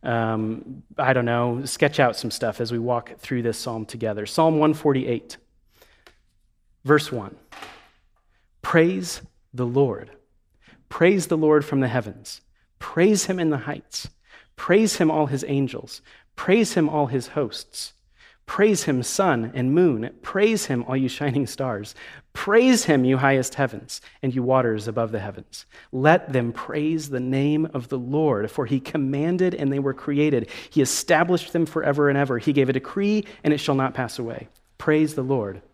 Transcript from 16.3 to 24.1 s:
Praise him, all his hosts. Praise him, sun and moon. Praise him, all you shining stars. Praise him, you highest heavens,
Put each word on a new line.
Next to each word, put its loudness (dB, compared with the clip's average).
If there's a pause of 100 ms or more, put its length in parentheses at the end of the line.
Praise 2
him, 2
all 0
his -4
hosts. -8 (540)
Praise 2
him, 0
sun 0
and 0
moon. 2 (100)
Praise 0
him, -2
all -4
you 0
shining -2
stars. -8 (400)
Praise 4
him, 4
you 4
highest 2
heavens, -6 (200)